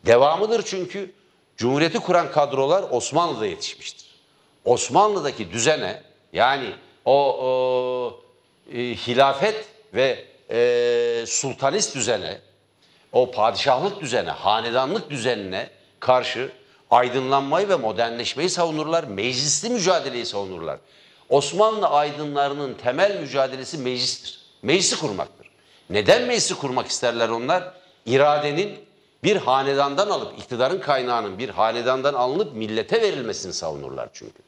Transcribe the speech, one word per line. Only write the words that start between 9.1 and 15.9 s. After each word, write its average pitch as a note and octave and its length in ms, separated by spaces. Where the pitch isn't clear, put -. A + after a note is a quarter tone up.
ve, B2 300
e, A#2+ 760
sultanist C#3 680
düzene, G#2 460
o B2+ 140
padişahlık B2+ 680
düzene, A2+ 300
hanedanlık A#2 800
düzenine A2+ 600